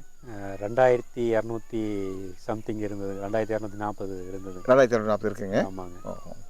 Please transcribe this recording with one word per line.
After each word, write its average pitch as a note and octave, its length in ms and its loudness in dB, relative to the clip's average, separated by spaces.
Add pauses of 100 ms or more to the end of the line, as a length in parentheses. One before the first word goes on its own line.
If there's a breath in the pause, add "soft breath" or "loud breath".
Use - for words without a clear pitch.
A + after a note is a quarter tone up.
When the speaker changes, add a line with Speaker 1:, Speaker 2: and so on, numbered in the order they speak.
(260)
Speaker 1:
அஹ், G2+ 340 -8
ரெண்டாயிரத்தி A#2+ 720 4
இரநூத்தி A2+ 520 0 (540)
சம்திங் A2 420 -4
இருந்தது. G2+ 500 -4
ரெண்டாயிரத்தி A2 240 0
இரநூத்தி G#2+ 220 -2
நாற்பது G2 540 -6
இருந்தது. F#2 380 -8
Speaker 2:
ரெண்டாயிரத்தி B2+ 280 8
இரநூத்தி G#2+ 100 2
நாற்பது G#2+ 260 2
இருக்குங்க. G2+ 280 0
Speaker 1:
ஆமாங்க. F2+ 440 -4
Speaker 2:
ஓஹோ, F#2+ 320 -8 (160)